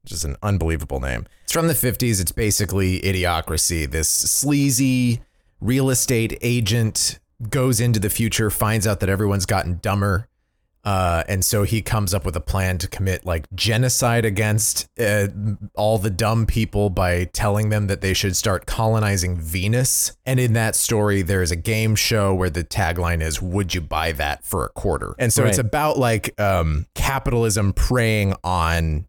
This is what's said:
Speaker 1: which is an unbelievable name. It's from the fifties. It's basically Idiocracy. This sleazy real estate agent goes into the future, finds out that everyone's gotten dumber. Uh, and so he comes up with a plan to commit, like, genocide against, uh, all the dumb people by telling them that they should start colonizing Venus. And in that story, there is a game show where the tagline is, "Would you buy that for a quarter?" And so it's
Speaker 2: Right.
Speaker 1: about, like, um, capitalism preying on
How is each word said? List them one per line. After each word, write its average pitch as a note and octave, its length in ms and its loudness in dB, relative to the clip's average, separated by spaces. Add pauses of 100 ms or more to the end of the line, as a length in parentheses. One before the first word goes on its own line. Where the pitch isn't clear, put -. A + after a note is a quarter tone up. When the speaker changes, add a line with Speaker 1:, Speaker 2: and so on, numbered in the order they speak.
Speaker 1:
which - 80 -12
is D#2+ 120 -6
an C#2 200 -6
unbelievable E2 560 0
name. B1+ 260 -4 (160)
It's - 100 -8
from E3 140 0
the D#3+ 80 2
fifties. A#2+ 460 0
It's F2 100 -2
basically F#2+ 680 0
Idiocracy. E2+ 880 -2
This D#2 180 -2
sleazy C3 1120 0 (380)
real C3+ 300 2
estate A#2 500 0
agent A#2 800 0 (320)
goes B2+ 300 2
into A#2 180 2
the G2 120 0
future, A2 380 0
finds G#2+ 380 0
out G2+ 140 0
that F#2+ 80 0
everyone's G2 380 0
gotten F2 360 -2
dumber. G2+ 460 0 (560)
Uh, F2+ 440 2
and F#2+ 160 -2
so G#2 200 0
he A2 180 0
comes G#2 320 -2
up F#2 100 -2
with F#2 100 -4
a E2 60 -4
plan F#2 380 -2
to - 100 -4
commit, F#2 380 -4
like, E2 280 -2
genocide A#2 680 2
against, G#2+ 640 0 (100)
uh, G#2 280 2 (480)
all G#2+ 240 2
the G2 100 0
dumb A2 380 2
people G#2 420 2
by F2+ 360 2 (100)
telling G#2+ 340 0
them G#2 200 0
that G2 120 -2
they F#2+ 140 0
should F#2+ 200 0
start F#2+ 300 0
colonizing G2+ 720 0
Venus. F#2+ 760 0 (120)
And B2+ 160 2
in A#2 140 2
that A2 220 2
story, G#2 440 2
there F#2 220 0
is E2+ 80 0
a F2 60 -2
game A2 380 0
show G2+ 380 2
where F2+ 160 2
the E2 160 -2
tagline E2+ 560 0
is, D#2+ 220 -4
"Would F#2 320 -2
you F2 80 -2
buy D#2+ 300 -2
that D2 340 -4
for D2+ 180 -2
a - 60 -6
quarter?" C#2 480 -4
And A#2+ 120 2
so C3 140 2
it's G2+ 140 2
Speaker 2:
Right. A2+ 80 -2
Speaker 1:
about, D3+ 320 0
like, A#2 420 0
um, F2 540 0
capitalism A#2 800 0
preying A2 580 2 (100)
on E2 680 0